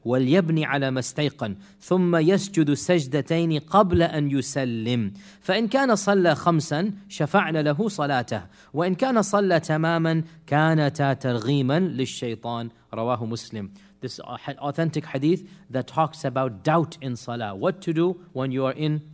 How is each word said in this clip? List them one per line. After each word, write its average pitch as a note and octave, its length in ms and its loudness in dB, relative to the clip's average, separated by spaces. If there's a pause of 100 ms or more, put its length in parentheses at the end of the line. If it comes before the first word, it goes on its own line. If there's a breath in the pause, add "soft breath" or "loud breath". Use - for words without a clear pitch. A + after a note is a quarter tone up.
وليبني D3+ 600 2
على C3+ 260 0
ما C3 80 -2
استيقن B2 560 -4 (260 loud breath)
ثم F3 340 2
يسجد E3 580 4
سجدتين D#3 840 0
قبل F3 440 4
أن D3+ 260 0
يسلم A#2+ 840 -2 (280 loud breath)
فإن G#3+ 260 0
كان C4 280 2
صلى F#3 400 4
خمسا E3 580 0 (160)
شفعنا D#3+ 540 0
له D3+ 240 0
صلاته C3 560 -2 (320 loud breath)
وإن F3 200 0
كان B3 280 2
صلى G3 360 2
تماما D#3+ 640 0 (220 loud breath)
كانتا D3 680 2
ترغيما C3 680 0
للشيطان." A#2 880 -4 (240 soft breath)
رواه A#2 320 -2
مسلم. A2 440 -8 (320 loud breath)
This B2+ 180 -10
authentic C#3+ 880 -4
hadith D#3+ 420 0 (220 loud breath)
that B2 160 -4
talks D#3 360 -2
about B2+ 400 -2
doubt D#3+ 380 0
in C3 140 -8
salah. A#2 400 -8
What F3+ 260 -2
to E3 100 -4
do F3 300 0 (120 loud breath)
when C3 180 -4
you C3 140 -2
are C3 60 0
in D3+ 300 -2 (120)